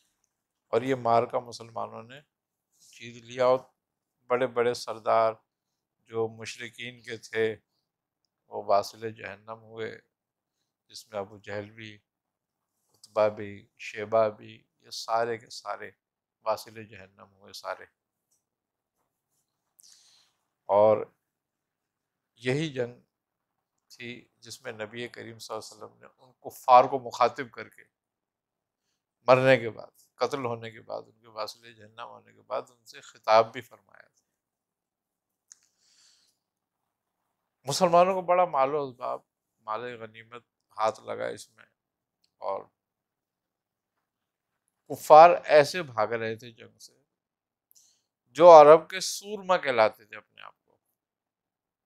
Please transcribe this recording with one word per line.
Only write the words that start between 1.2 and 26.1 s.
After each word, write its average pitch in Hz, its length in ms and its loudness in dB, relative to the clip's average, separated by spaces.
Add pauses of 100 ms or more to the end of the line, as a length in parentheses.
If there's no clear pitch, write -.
मुसलमानों 113 640 -16
ने 127 140 -20 (720)
जीत 117 320 -20
लिया 123 240 -2
और 127 240 0 (580)
बड़े 123 200 -2
बड़े 120 260 -2
सरदार 113 680 -2 (680)
जो 113 200 -6
मुशरिकीन 120 720 -16
के 117 180 -14
थे 110 340 -4
वो - 1120 -20
वासिल 104 480 -2
जहन्नम 107 500 -18
हुए, 110 280 -14 (1000)
जिसमें 107 300 -14
अबू 101 200 -14
जहल 101 320 -12
भी, 110 220 -20 (1000)
उतबा - 360 -2
भी, 104 220 -10 (300)
शेबा 110 500 -4
भी, 110 220 -20
ये - 400 -20
सारे 117 440 -6
के 123 140 -20
सारे 101 420 -16 (520)
वासिल 110 400 -8
जहन्नम 101 500 -20
हुए 98 180 -20
सारे। 92 340 -14 (2750)
और 104 440 2 (1300)
यही 139 300 -4
जंग 123 300 -10 (880)
थी 120 200 -16 (300)
जिसमें 117 320 -18
नबी 110 360 -12
करीम 113 300 -18
सल्लल्लाहु 110 380 -16
अलैहि 107 80 -20
वसल्लम 110 160 -20
ने 127 60 -20 (120)